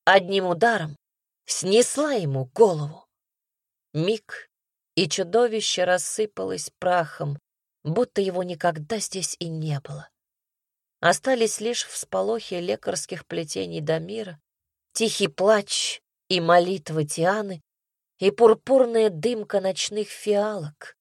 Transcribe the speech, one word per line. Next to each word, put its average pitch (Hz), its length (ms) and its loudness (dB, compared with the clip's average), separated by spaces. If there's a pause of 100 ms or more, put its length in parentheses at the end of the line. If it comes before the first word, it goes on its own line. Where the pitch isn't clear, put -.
одним 190 420 4
ударом, 170 480 0 (500)
снесла 247 680 2
ему 139 320 -2 (100)
голову. 156 500 2 (880)
Миг, 185 560 -4 (460)
и 175 120 2
чудовище 202 760 0
рассыпалось 185 960 -2
прахом, 160 580 -2 (460)
будто 202 380 0
его 185 220 -2
никогда 170 540 -4
здесь 190 420 -8
и 170 80 -8
не 156 320 -4
было. 147 300 -14 (920)
Остались 226 600 0
лишь 233 260 -4
всполохи 196 720 -6
лекарских 185 680 -6
плетений 165 560 -6
Дамира, 165 580 -6 (540)
тихий 220 340 0
плач - 720 0 (260)
и 185 140 0
молитвы 170 640 2
Тианы, 185 560 -2 (580)
и 190 120 4
пурпурная 226 800 4
дымка 202 520 -2
ночных 202 480 -4
фиалок, 202 920 -4